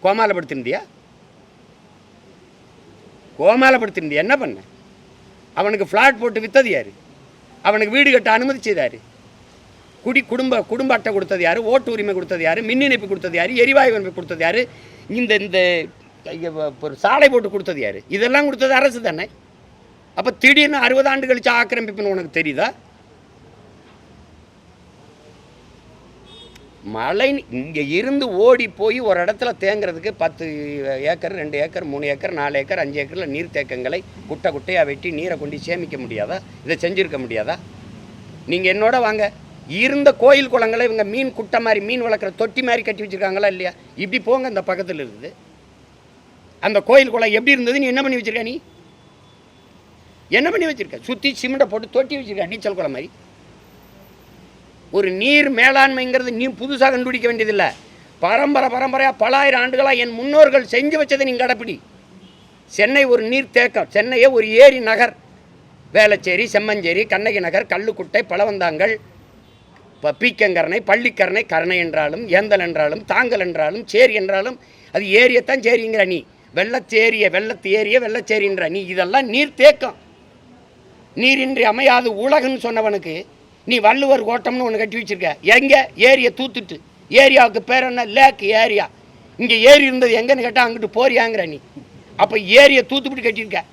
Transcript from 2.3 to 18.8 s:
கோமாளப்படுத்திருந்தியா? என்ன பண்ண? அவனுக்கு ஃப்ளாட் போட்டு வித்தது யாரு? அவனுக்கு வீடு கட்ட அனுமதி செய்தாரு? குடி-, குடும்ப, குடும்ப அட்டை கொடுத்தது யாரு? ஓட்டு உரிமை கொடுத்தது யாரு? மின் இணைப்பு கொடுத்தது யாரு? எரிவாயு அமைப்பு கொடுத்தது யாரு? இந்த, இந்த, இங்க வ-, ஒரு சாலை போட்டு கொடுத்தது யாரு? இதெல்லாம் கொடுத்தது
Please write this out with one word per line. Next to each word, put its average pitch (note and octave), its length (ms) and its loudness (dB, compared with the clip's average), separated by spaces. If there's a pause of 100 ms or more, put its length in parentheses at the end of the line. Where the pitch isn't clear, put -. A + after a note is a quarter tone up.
கோமாளப்படுத்திருந்தியா? G3 840 2
என்ன C4 180 0
பண்ண? A2 140 -10 (1000)
அவனுக்கு G3 320 -4
ஃப்ளாட் A#3 320 2
போட்டு A3+ 220 -4
வித்தது A#3 320 2
யாரு? G2+ 140 -8 (760)
அவனுக்கு G#3+ 280 0
வீடு C#4 160 4
கட்ட A3+ 260 2
அனுமதி B3+ 280 -2
செய்தாரு? D#3+ 320 -2 (1040)
குடி-, B3 280 -2
குடும்ப, B3+ 280 -2 (120)
குடும்ப C4 240 -2
அட்டை A3 180 -4
கொடுத்தது F#3+ 320 -4
யாரு? F3 160 0 (100)
ஓட்டு B3+ 220 0
உரிமை G#3 240 -4
கொடுத்தது F3 300 -6
யாரு? E3 200 0
மின் B3+ 200 0
இணைப்பு A3+ 200 0
கொடுத்தது F3+ 320 -6
யாரு? F#3 140 -2 (100)
எரிவாயு C4+ 320 4
அமைப்பு F#3 240 -8
கொடுத்தது E3 260 -8
யாரு? G3 160 0 (580)
இந்த, A#3+ 120 -2 (140)
இந்த, F#3 140 -2 (680)
இங்க E3 320 -10
வ-, D3+ 160 -6 (140)
ஒரு C#3 160 -10
சாலை C4+ 260 4
போட்டு A#3 260 0
கொடுத்தது F3+ 300 -6
யாரு? G2 160 -8 (160)
இதெல்லாம் C4 320 0
கொடுத்தது C4 320 -2